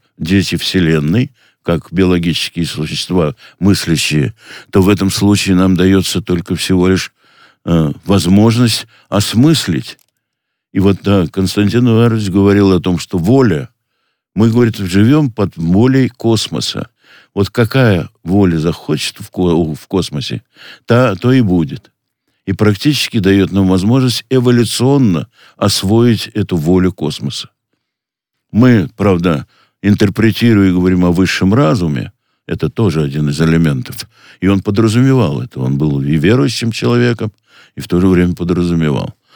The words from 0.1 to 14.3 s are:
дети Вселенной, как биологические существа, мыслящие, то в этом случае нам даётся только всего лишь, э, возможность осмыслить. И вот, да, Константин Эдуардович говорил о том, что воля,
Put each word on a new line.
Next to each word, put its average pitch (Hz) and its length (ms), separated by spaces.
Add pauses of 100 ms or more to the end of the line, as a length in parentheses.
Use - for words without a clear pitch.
дети 87 380
Вселенной, 82 760 (320)
как 85 280
биологические 87 720
существа, 78 720 (240)
мыслящие, 82 760 (360)
то 101 100
в 95 80
этом 98 220
случае 98 460
нам 92 200
даётся 92 460
только 90 320
всего 92 340
лишь, 92 240 (520)
э, 80 280 (120)
возможность 104 840 (220)
осмыслить. 104 880 (760)
И 98 80
вот, 95 220
да, 98 240
Константин 101 580
Эдуардович 113 460
говорил 98 420
о 87 80
том, 90 180
что - 200
воля, 92 500 (680)